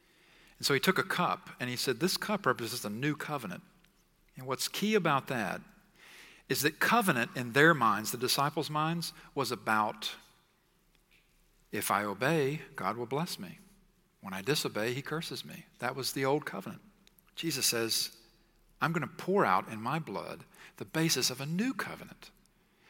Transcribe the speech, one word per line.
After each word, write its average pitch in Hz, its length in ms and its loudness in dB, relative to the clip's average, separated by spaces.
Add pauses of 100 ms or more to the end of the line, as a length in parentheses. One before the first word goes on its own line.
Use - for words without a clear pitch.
(580)
And - 80 -2
so 143 80 2
he 131 60 2
took - 180 4
a 117 60 2
cup - 540 -2
and 123 120 -4
he 123 60 -6
said, 120 240 -2
"This 180 160 0
cup - 300 -2
represents 120 380 -2
a 104 60 -6
new 143 260 -2
covenant." 120 460 -8 (760)
And 131 100 -14
what's 131 200 -2
key 214 300 0
about 156 320 2
that 92 320 -2 (880)
is 127 140 0
that 151 180 2
covenant 185 560 4
in 120 160 -4
their 156 220 10
minds, 110 360 4
the 120 80 -4
disciples' 143 520 0
minds, 160 420 -2 (220)
was 127 180 0
about, 107 640 0 (1500)
"If 107 220 -2
I 101 120 2
obey, 135 580 0 (120)
God 101 220 -2
will 120 100 -6
bless 143 320 -4
me. 92 220 -12 (600)
When 190 140 -10
I 95 80 -6
disobey, 120 520 0
he 139 60 -6
curses 151 440 -8
me." - 220 -16 (120)
That 127 160 -4
was 131 180 -4
the 135 120 -2
old 143 200 2
covenant. - 380 -10 (520)
Jesus 139 320 -2
says, 113 440 0 (680)
"I'm 156 120 2
gonna 160 140 -2
pour 185 380 0
out 92 240 4
in 110 120 -8
my 131 180 -2
blood 82 460 -8 (320)
the 123 80 -10
basis 160 460 2
of 127 100 -6
a 139 60 -6
new 196 280 0
covenant, - 560 -10 (600)